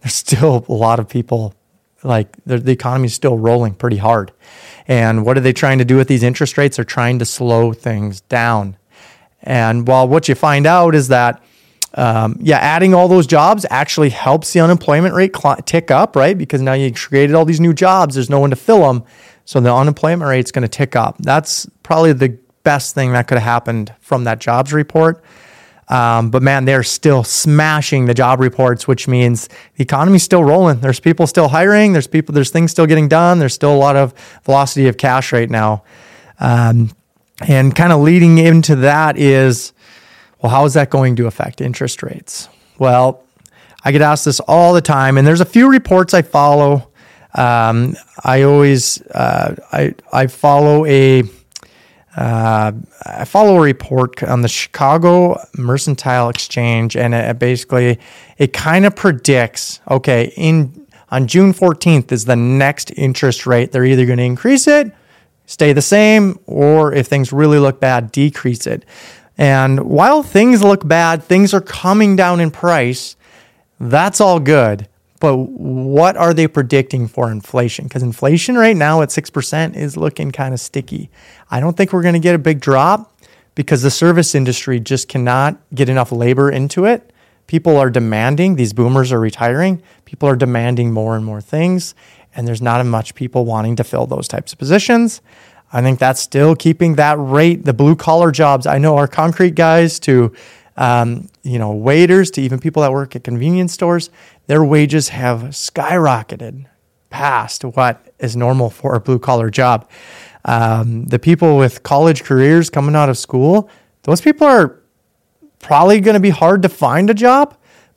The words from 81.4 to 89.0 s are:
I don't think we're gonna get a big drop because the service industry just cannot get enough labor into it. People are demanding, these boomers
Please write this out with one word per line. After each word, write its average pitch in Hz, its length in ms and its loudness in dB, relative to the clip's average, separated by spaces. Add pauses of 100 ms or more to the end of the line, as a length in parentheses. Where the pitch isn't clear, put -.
I 123 100 -4
don't 165 160 -2
think 190 160 -2
we're 180 100 -2
gonna 170 160 0
get 170 180 2
a - 20 0
big 147 220 -2
drop 160 520 0 (420)
because 139 280 -2
the 135 80 0
service 170 440 0
industry 127 460 -4
just 127 280 -6
cannot 131 480 -2 (180)
get 131 140 -2
enough 131 240 -2
labor 127 380 0
into 139 360 -2
it. 240 260 -2 (340)
People 165 300 0
are 135 140 2
demanding, 123 640 -2
these 120 180 -2
boomers 127 400 0